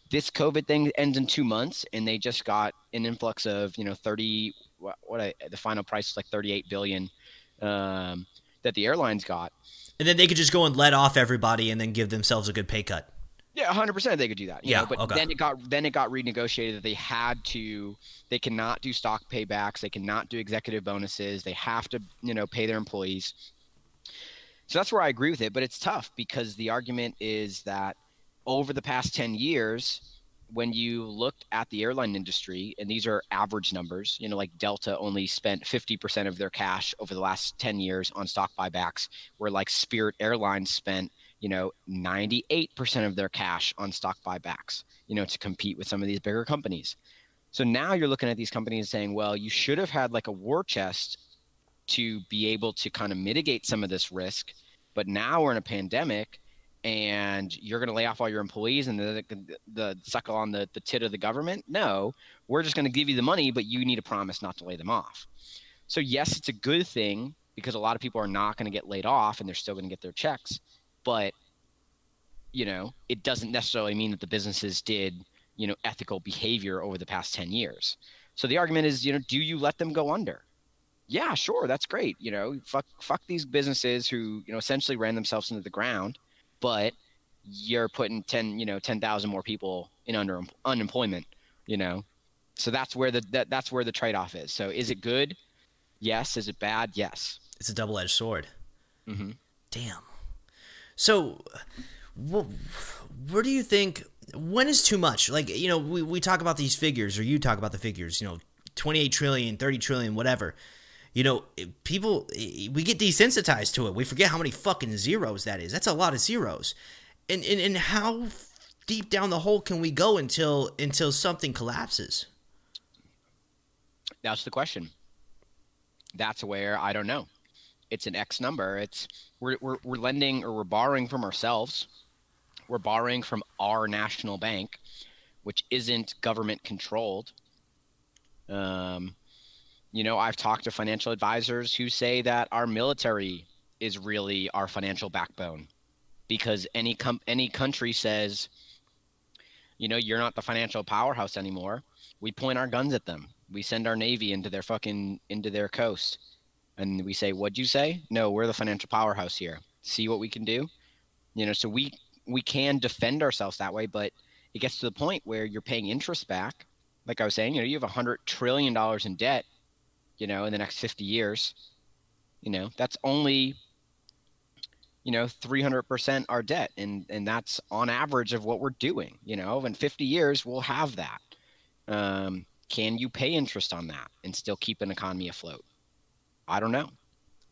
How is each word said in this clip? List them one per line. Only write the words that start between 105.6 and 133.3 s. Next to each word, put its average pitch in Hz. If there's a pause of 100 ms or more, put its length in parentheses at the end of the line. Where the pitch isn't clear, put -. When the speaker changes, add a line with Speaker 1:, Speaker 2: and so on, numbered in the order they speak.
Speaker 2:
know, 170
we, 160
we 170
talk 185
about 165
these 139
figures, 110
or 110
you 139
talk 117
about 104
the 95
figures, 90
you 107
know, 87 (360)
twenty-eight 151
trillion, 127
thirty 131
trillion, 117
whatever. 113 (580)
You 123
know, 131 (120)
it, 90
people, 196
i-, 101
we 151
get 170
desensitized 190
to 120
it. 95
We 120
forget 156
how 165
many 156
fucking 135
zeros 110
that 98
is. 85
That's 135
a 180
lot 165
of 123
zeros. 165 (540)
And, 180
and, 202
and 190
how 214 (580)
deep 214
down 196
the 170
hole 202
can 175
we 165
go 185
until, 147
until 143
something 165
collapses? - (2000)
Speaker 1:
That's 110
the 127
question. 110 (1200)
That's 110
where 101
I 101
don't 104
know. 135 (640)
It's -
an 95
X -
number. 110
It's, - (320)
we're, 127
we're, 131
we're 123
lending, 131
or 117
we're 107
borrowing 120
from 127
ourselves. 113 (800)
We're 120
borrowing 117
from 110 (180)